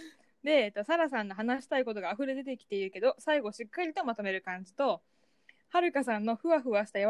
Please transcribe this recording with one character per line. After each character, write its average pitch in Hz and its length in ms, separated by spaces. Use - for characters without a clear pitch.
で、 277 220
え 208 40
っ 208 40
と、 208 120
サ 320 120
ラ 320 120
さ 247 140
ん 208 60
の 196 60
話 240 300
し - 20
た 277 120
い 254 60
こ 226 100
と 208 60
が 185 120
溢 269 140
れ 269 80
出 269 100
て 262 120
き - 100
て 202 100
い 196 80
る 190 60
け 190 100
ど、 254 180
最 302 220
後 208 120
し 233 120
っ 208 40
か 359 160
り 320 100
と 370 100
ま 233 100
と 214 80
め 196 100
る 190 100
感 185 220
じ - 100
と、 240 280
は 349 100
る 349 120
か 277 120
さ 220 140
ん 208 60
の 226 120
ふ 330 120
わ 320 120
ふ 254 100
わ 208 160
し - 60
た 208 60
柔 202 120